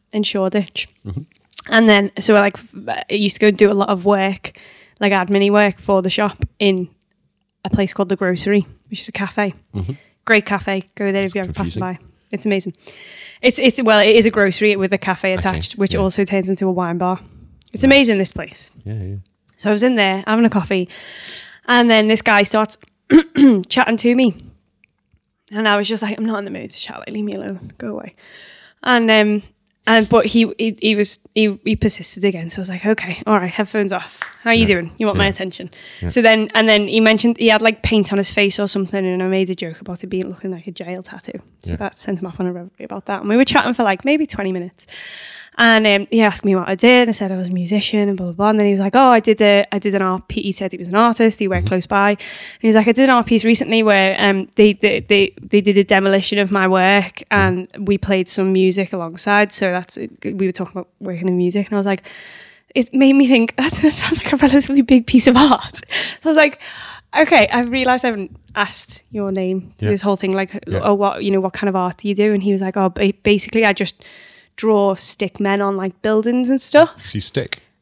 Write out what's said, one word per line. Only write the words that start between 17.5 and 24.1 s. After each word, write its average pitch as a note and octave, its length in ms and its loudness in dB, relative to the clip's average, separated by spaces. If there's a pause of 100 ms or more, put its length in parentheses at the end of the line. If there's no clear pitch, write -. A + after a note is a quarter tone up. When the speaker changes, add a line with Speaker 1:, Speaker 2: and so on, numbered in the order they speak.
Speaker 1:
It's A3 100 -4
Speaker 2:
Nice. - 20 2
Speaker 1:
amazing, C4+ 340 6
this F#3 140 -2
place. - 380 -14 (140)
Speaker 2:
Yeah, G#2+ 100 -10
yeah. G2 220 -10 (400)
Speaker 1:
So G#3 140 -4
I - 20 2
was G#3 100 0
in B3+ 140 2
there G3 300 0
having A3+ 180 2
a G#3+ 60 4
coffee, F#3 380 -2 (800)
and A#3+ 240 4
then G#3+ 180 4
this A3 140 2
guy G#3 200 4
starts G#3+ 340 -2 (320)
<clears throat> - 80 6 (520)
chatting - 300 0
to A#3+ 160 2